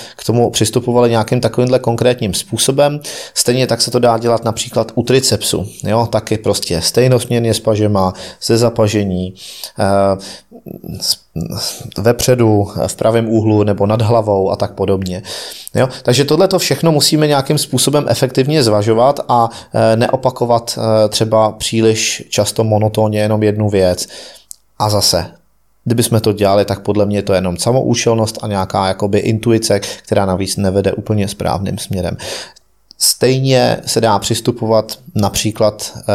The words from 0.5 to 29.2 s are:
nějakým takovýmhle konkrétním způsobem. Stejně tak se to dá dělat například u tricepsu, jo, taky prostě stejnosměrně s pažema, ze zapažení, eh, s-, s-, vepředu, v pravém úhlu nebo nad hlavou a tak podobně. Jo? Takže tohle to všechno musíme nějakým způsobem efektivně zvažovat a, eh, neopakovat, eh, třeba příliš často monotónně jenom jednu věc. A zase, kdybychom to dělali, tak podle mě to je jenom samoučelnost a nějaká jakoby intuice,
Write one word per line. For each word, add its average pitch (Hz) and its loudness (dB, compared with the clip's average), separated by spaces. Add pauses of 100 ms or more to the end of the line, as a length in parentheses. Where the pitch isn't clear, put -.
nějakým 117 0
takovýmhle 123 2
konkrétním 117 0
způsobem. 143 0 (340)
Stejně 123 0
tak 120 0
se 120 -2
to 123 2
dá 120 4
dělat 117 0
například - -4
u 120 0
tricepsu, 120 0 (160)
jo, 113 0
taky 110 -2
prostě 101 -2
stejnosměrně 120 2
s 110 -2
pažema, 104 2 (300)
ze 117 2
zapažení, 104 0 (460)
eh, 98 2 (840)
s-, - -4 (400)
s-, - -10 (140)
vepředu, 113 2 (200)
v - -6
pravém 113 0
úhlu 107 2
nebo 101 0
nad 113 0
hlavou 104 2
a 101 -2
tak 101 -4
podobně. 95 -2 (520)
Jo? 127 2 (140)
Takže 131 2
tohle 156 2
to 185 0
všechno 165 0
musíme 151 2
nějakým 147 0
způsobem 143 0
efektivně 135 0
zvažovat 113 2
a, 120 2 (240)
eh, 113 4
neopakovat, 120 0
eh, 110 2
třeba 110 2
příliš 110 0
často - 0
monotónně 107 2
jenom 107 0
jednu 104 2
věc. 92 2 (720)
A 107 0
zase, 95 0 (600)
kdybychom 117 2
to 107 0
dělali, 98 2
tak 98 -6
podle 104 0
mě 101 -2
to 101 -2
je 92 2
jenom 90 -2
samoučelnost 117 0
a 113 -8
nějaká 98 -2
jakoby 101 0
intuice, 110 0